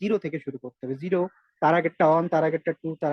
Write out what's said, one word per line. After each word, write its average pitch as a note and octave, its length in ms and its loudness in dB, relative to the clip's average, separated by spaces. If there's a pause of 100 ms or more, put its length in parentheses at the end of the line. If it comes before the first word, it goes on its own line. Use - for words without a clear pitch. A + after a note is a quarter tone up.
জিরো G#3 220 0
থেকে E3 220 -6
শুরু C#3 180 -10
করতে - 200 -16
হবে। C3 200 -6
জিরো, F3 160 0 (420)
তার D#3 180 4
আগেরটা E3 280 0
ওয়ান, E3 260 4
তার D#3+ 100 2
আগেরটা D#3+ 380 -2
টু, E3 80 -8 (120)
তার D3+ 120 -2